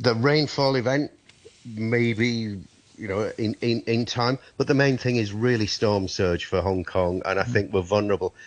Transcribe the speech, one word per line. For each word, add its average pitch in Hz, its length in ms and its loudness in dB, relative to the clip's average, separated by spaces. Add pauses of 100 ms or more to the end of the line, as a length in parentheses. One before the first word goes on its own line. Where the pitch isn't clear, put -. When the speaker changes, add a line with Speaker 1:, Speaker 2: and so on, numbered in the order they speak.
Speaker 1:
the 117 160 2
rainfall 139 580 2
event 131 380 0 (520)
may 117 500 0
be, 113 440 -2 (400)
you 107 100 -8
know, 98 280 -2
in, 110 240 -2
in, 117 260 0
in 117 180 0
time, 120 340 0 (200)
but 135 100 0
the 147 60 2
main 135 220 4
thing 123 200 -2
is 104 160 -2
really 110 340 2
storm 101 400 0
surge 90 380 0
for - 160 0
Hong 92 240 0
Kong, 90 400 0
and 95 160 0
I - 20 2
Speaker 2:
Mm. 120 100 -2
Speaker 1:
think 107 200 0
we're 95 100 2
vulnerable. 101 500 0 (140)